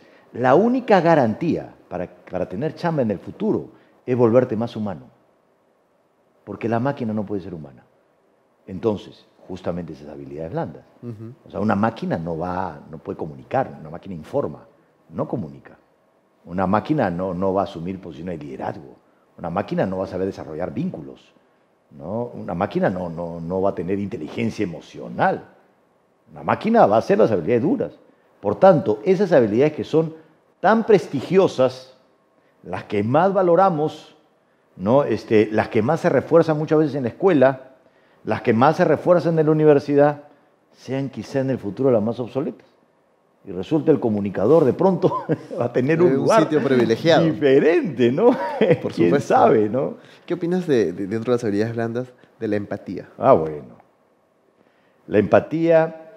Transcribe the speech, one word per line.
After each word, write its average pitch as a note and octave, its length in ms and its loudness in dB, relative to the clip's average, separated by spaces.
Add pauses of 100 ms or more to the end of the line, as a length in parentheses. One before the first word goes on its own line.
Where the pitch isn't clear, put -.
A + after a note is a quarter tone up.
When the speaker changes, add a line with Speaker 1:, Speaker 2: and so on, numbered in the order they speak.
(340)
Speaker 1:
la B2+ 200 4
única A3+ 460 4
garantía A#2+ 760 0 (140)
para, F2 180 -8 (240)
para F2+ 180 -4
tener F#2 260 -6
chamba E3 280 -4
en A2 100 0
el E2+ 60 -4
futuro G#2 500 -4 (360)
es B2+ 120 -2
volverte A#2+ 400 4
más A#2 200 -6
humano, G2+ 300 -8 (1400)
porque G2+ 240 -8
la A#2 120 0
máquina B2+ 320 -4
no G#2+ 140 -4
puede G2 160 -6
ser F2+ 120 -12
humana". C#2 280 -16 (840)
Entonces, F#2+ 580 -6 (220)
justamente F2 460 -8
esas D2 160 -18
habilidades D2 440 -12
blandas. C3 300 -8 (200)
Speaker 2:
Ujú. A2+ 300 -14 (140)
Speaker 1:
O - 40 -20
sea, F2 100 -8
una G#2 160 0
máquina A2+ 420 -2
no E2 180 -6
va, F2 440 -6 (100)
no D#2+ 80 -14
puede G2 180 -10
comunicar, D2+ 640 -6
una D#2 100 -16
máquina F2 240 -14
informa, F#2 500 -8 (460)
no A2 180 -8
comunica. D2+ 480 -10 (720)
Una F#2 200 -2
máquina G#2+ 440 0
no, F#2 220 -4
no F#2 220 -2
va G2 80 0
a - 20 0
asumir F2 360 -10
posiciones E2 400 -12
de D2+ 40 -16
liderazgo. C#2 520 -12 (420)
Una F2 120 -10
máquina G#2 360 -4
no F#2 120 -6
va F#2+ 60 -4
a F#2 40 -10
saber F#2+ 180 -6
desarrollar E2 480 -8
vínculos, E2 580 -10 (640)
¿no? G2 280 -8 (100)
Una G#2 200 -10
máquina A2+ 360 -2
no, F2+ 180 -6
no, E2+ 320 -10
no F2+ 220 -4
va G2 80 2
a F#2+ 40 -4
tener F#2+ 260 -4
inteligencia G2+ 640 -6
emocional. E2 800 -6 (880)
Una - 100 -18
máquina G3+ 440 2
va G#2 100 4
a - 20 6
hacer G3 200 2
las F#3 120 4
habilidades G#2+ 320 0
duras. C#3+ 300 -2 (480)
Por - 180 -2
tanto, F#3 460 4
esas F#3 280 0
habilidades C3 420 4
que G#2+ 100 -6
son D#3+ 300 0 (460)
tan A3 260 2
prestigiosas, D3+ 1120 2 (680)
las F2+ 200 -8
que G#2 200 -2
más D#3+ 280 4
valoramos, F3 840 2 (600)
¿no? A#2 280 2
Este, A2 480 2
las G#2 160 0
que A2+ 140 0
más D3+ 180 0
se F3+ 80 2
refuerzan D#3 500 2
muchas D#3 200 0
veces D3+ 180 0
en C3+ 80 -4
la A2 60 -2
escuela, C3+ 500 4 (640)
las G#2 180 -4
que A#2+ 100 2
más C3+ 240 4
se F3+ 80 2
refuerzan E3 540 2
en D#3 80 2
la D#3 60 4
universidad, D3 720 4 (500)
sean C3+ 380 -8
quizá A#2 300 -6
en C3 100 -2
el A#2+ 80 -2
futuro A2 340 0
las G#2+ 100 4
más A2+ 160 -2
obsoletas. C3 480 -6 (800)
Y G2+ 80 -14
resulta C#3+ 400 0
el C3+ 80 2
comunicador G#2 640 2
de A#2+ 80 2
pronto F3+ 520 0 (160)
<laughs> - 200 -10
va A#2+ 60 -2
a A#2+ 60 -6
tener D#3 300 0
un F3+ 60 4
Speaker 2:
Un C3+ 80 2
Speaker 1:
lugar G3 260 2
Speaker 2:
sitio D3+ 180 0
privilegiado. B2+ 640 2
Speaker 1:
diferente, D3 840 2
¿no? F#3+ 200 4
<laughs> - 520 0
Speaker 2:
Por G#2+ 100 -6
Speaker 1:
¿Quién E3+ 180 2
Speaker 2:
supuesto. C#3+ 100 2 (140)
Speaker 1:
sabe, A2+ 340 4
no? - 260 -4 (320)
Speaker 2:
¿Qué E3+ 80 -4
opinas E3+ 320 -4
de, A2 260 2
de, G2 140 -8
dentro A2 240 -4
de A#2+ 60 2
las A#2+ 80 -4
habilidades A2 320 -2
blandas, A#2 320 -4 (320)
de A2+ 80 -6
la G#2 80 0
empatía? G2 600 -8
Speaker 1:
Ah, B2 180 6
bueno. D2+ 420 -4 (1300)
La G2+ 120 2
empatía, D#3+ 1000 2